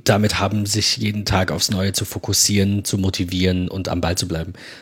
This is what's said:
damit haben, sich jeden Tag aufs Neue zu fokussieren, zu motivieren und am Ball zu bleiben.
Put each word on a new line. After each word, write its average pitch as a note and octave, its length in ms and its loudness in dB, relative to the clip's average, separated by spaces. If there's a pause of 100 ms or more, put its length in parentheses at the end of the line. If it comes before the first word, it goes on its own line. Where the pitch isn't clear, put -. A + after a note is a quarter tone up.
damit G#2+ 340 4
haben, G2+ 260 0
sich G2+ 320 0
jeden G#2 280 -2
Tag F#2 260 2
aufs - 180 -2
Neue G2 240 0
zu - 120 -2
fokussieren, G2+ 800 0
zu - 120 -2
motivieren F#2 680 0
und F#2 220 -4
am E2+ 100 0
Ball F2+ 180 0
zu F#2 100 -2
bleiben. E2 260 -6 (280)